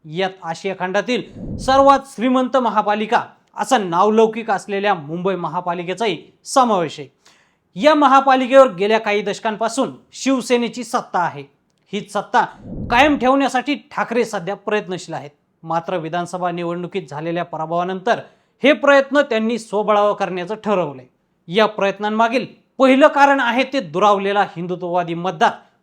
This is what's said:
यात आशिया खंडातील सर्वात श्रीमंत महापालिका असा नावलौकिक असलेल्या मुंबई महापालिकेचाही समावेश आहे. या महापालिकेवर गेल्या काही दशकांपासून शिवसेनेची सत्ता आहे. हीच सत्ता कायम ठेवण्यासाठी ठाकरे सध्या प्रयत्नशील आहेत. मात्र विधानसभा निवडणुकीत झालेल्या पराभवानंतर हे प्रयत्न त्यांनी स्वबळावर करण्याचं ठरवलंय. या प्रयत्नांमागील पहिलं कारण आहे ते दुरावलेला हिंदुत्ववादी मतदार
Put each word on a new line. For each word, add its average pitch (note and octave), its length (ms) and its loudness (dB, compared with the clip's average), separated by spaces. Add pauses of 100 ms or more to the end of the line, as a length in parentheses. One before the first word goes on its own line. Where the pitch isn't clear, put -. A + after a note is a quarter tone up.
(160)
यात F#3 140 -2 (120)
आशिया E3+ 360 -8
खंडातील F#3+ 440 -2 (340)
सर्वात C#4 500 4
श्रीमंत B3+ 500 0
महापालिका G#3+ 680 0 (320)
असा A3+ 220 0
नावलौकिक G#3+ 720 2
असलेल्या G3 440 -2
मुंबई E3+ 400 -4
महापालिकेचाही F3 840 -4 (260)
समावेश G3+ 560 0
आहे. C3 80 -16 (680)
या C#4+ 200 4
महापालिकेवर C4 760 6
गेल्या G3+ 300 0
काही G#3 240 -2
दशकांपासून G#3+ 680 -4 (220)
शिवसेनेची A#3+ 720 -2
सत्ता G#3+ 340 -4
आहे. C#3+ 260 -4 (480)
हीच G3 200 -8
सत्ता G3 320 0 (460)
कायम C#4 280 4
ठेवण्यासाठी C4 560 0
ठाकरे A3 500 -4
सध्या G3 320 -6
प्रयत्नशील F3+ 580 -6
आहेत. C#3+ 160 -10 (320)
मात्र E3 340 -4
विधानसभा F3 540 -6
निवडणुकीत F3 600 -6
झालेल्या E3 340 -6
पराभवानंतर F3 760 -4 (420)
हे C#4 100 6
प्रयत्न C#4 480 2
त्यांनी A3+ 380 -2
स्वबळावर G#3 540 0
करण्याचं F#3 420 -6
ठरवलंय. E3 520 -4 (420)
या G3+ 180 2
प्रयत्नांमागील G#3+ 800 -2 (320)
पहिलं C4+ 300 6
कारण C#4 320 4
आहे A#3+ 220 0
ते C4 180 -4
दुरावलेला G3 640 2
हिंदुत्ववादी F3 720 -4
मतदार F3+ 360 0 (320)